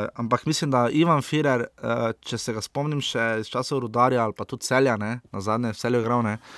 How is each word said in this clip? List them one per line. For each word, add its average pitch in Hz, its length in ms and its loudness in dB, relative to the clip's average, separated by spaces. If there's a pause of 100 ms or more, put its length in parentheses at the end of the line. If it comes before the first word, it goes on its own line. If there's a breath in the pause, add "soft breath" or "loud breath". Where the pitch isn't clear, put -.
(140)
ampak 120 320 -2
mislim, 156 240 0
da 123 180 4
Ivan 156 320 4
Firer, 143 400 2 (140)
eh, 117 380 -2 (100)
če 120 160 -6
se 120 160 -4
ga 107 80 -4
spomnim 143 400 -4
še 113 340 0
iz 110 120 -4
časov 131 340 -2
Rudarja 123 420 2
ali 107 80 -2
pa 107 140 -8
tudi - 160 -10
Celja, 131 340 2
ne, 107 300 -4
nazadnje 107 420 -2
v 107 80 -4
Celju 120 240 0
igral, 117 220 2
ne, 107 160 0 (200 loud breath)